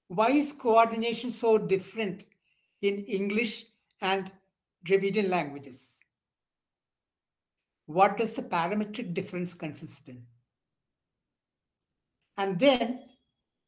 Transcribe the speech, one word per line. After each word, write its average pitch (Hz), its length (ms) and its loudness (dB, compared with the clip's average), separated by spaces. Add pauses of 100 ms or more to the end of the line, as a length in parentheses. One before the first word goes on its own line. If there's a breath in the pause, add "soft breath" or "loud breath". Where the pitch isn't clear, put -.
Why 214 240 2
is 285 220 4
coordination 226 800 2
so 220 260 4
different 190 640 -4 (580)
in 202 240 -2
English 208 600 -2 (340)
and 190 300 -2 (540)
Dravidian 196 440 2
languages? 143 720 -6 (1900)
What 190 320 4
does 220 160 -2
the - 80 -4
parametric 180 720 -2
difference 180 400 -4
consist - 540 -12
in? 123 140 -18 (2250)
And 196 220 -2
then 247 420 2 (680)